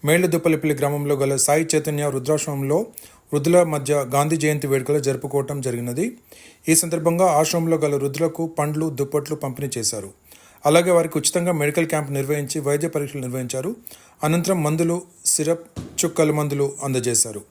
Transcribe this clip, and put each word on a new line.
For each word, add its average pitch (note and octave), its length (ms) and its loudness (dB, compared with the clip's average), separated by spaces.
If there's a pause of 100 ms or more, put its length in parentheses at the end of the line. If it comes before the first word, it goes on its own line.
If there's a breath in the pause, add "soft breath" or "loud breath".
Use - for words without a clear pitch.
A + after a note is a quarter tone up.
మేళ్లదుప్పలపల్లి E3 720 2
గ్రామంలో C#3+ 400 0
గల C#3 140 2 (140)
సాయి D#3 260 4
చైతన్య D3+ 320 0 (100)
రుద్రాశ్రమంలో C#3 640 0 (560 loud breath)
వృద్ధుల D3+ 240 4 (160)
మధ్య C#3+ 180 -2 (220)
గాంధీ D3+ 280 2
జయంతి D3+ 300 0
వేడుకలు C#3 340 0
జరుపుకోవటం C#3 600 -2
జరిగినది. A#2+ 400 -4 (680 loud breath)
ఈ - 100 8
సందర్భంగా E3+ 460 2 (100)
ఆశ్రమంలో E3 460 2
గల D3 180 0
వృద్ధులకు D#3+ 420 -2 (140)
పండ్లు, D3+ 280 -2 (140)
దుప్పట్లు C#3+ 440 -2
పంపిణీ C3+ 340 -6
చేశారు. G#2+ 320 -6 (600 loud breath)
అలాగే E3+ 280 6
వారికి D#3+ 220 2
ఉచితంగా F3 420 0
మెడికల్ D3+ 320 2
క్యాంప్ D3 240 -2
నిర్వహించి C#3+ 400 -2 (100)
వైద్య D3 260 0
పరీక్షలు C#3+ 320 -4
నిర్వహించారు. C3 460 -6 (560 loud breath)
అనంతరం F3 400 2
మందులు, E3 300 0 (340)
సిరప్, E3 340 0 (360)
చుక్కల D#3 380 2
మందులు C#3+ 280 0 (180)
అందజేశారు. A#2+ 640 -2